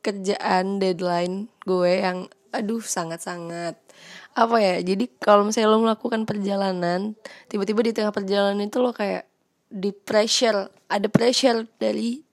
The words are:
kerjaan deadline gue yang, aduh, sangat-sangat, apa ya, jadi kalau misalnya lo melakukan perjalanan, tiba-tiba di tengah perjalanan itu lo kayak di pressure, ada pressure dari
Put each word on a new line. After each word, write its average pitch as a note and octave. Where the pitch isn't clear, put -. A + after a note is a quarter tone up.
kerjaan F#3+
deadline F3+
gue F3+
yang, F#3
aduh, A3+
sangat-sangat, E3+
apa A#3
ya, F#3
jadi G3
kalau G#3
misalnya A3
lo A3
melakukan A3+
perjalanan, G3
tiba-tiba G#3
di A3+
tengah G#3+
perjalanan G3+
itu B3
lo B3
kayak G3+
di G3
pressure, G#3+
ada G3+
pressure A#3
dari A3